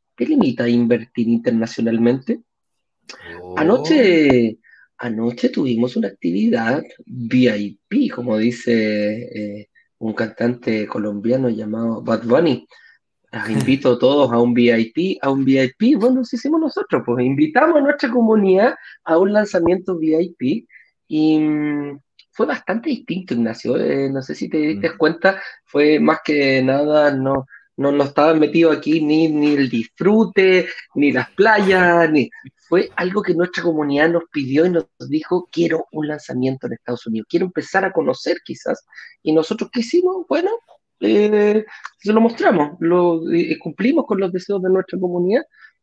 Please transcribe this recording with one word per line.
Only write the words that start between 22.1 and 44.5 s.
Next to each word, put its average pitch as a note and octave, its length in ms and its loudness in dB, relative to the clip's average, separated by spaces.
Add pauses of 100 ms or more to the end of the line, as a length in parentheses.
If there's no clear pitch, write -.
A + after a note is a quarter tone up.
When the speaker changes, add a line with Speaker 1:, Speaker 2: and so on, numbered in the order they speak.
Speaker 1:
fue - 160 -2
bastante A#3 420 -4
distinto, F#3+ 460 -6
Ignacio. A#2 420 -2
Eh, C#3 340 -2
no C3+ 120 -6
sé D3 120 -10
si - 140 -8
te - 80 -4
diste D#3 320 -2
Speaker 2:
Mm. - 80 -14
Speaker 1:
cuenta, F3 460 0 (240)
fue D3+ 340 2
más D3+ 240 2
que C#3 380 2
nada, D3 520 2
no, C3+ 300 -2 (320)
no, C#3 160 0
no C#3+ 120 2
estaba D3 280 2
metido D#3+ 380 4
aquí D#3 320 0
ni, D#3 260 2
ni D3+ 240 2
el C#3 160 2
disfrute, F#3 1000 2 (280)
ni C#3+ 180 2
las B2+ 200 -2
playas, F#3 800 4
ni, C#3+ 200 2 (380)
fue F#3+ 260 2
algo F#3 260 -4
que F#3+ 140 -2
nuestra F3 300 -4
comunidad D3+ 460 0
nos E3+ 200 0
pidió C#3+ 340 0
y F#3 60 0
nos E3+ 160 -2 (220)
dijo: D#3 420 -4
"Quiero E3 400 -2
un D3+ 160 -6
lanzamiento C3 600 -6
en A#2+ 60 -10
Estados A#2+ 300 -10
Unidos, A2 240 -8
quiero F3+ 180 -2
empezar F#3 380 -4
a F#3 80 -2
conocer D3+ 520 -2
quizás". - 420 -10 (380)
¿Y D#3 80 0
nosotros E3 400 -2
qué B3 80 -4
hicimos? F4+ 480 -2
Bueno, F4 220 -2 (500)
eh, G#3 640 2 (340)
se G3+ 140 -4
lo A3 80 4
mostramos, A3+ 580 0
lo, E3+ 540 0
eh, E3 260 0
cumplimos A#3+ 480 -2
con G3 140 -2
los F#3 120 -4
deseos F#3 300 -4